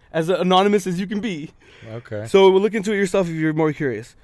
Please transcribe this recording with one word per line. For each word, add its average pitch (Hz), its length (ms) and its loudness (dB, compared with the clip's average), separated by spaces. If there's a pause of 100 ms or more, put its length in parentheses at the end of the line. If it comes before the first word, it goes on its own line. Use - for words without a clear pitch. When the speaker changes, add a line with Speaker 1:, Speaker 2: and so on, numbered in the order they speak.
(140)
Speaker 1:
as 165 160 -2
anonymous 185 560 2
as 175 120 -4
you 196 80 -6
can 208 140 -6
be. 175 320 -8 (340)
Speaker 2:
Okay. 110 420 -12
Speaker 1:
So 190 220 6
we'll 190 120 4
look 208 100 0
into 214 200 -4
it 202 40 0
yourself 196 320 0
if 165 60 -8
you're 156 180 -2
more 156 220 0
curious. 117 500 -8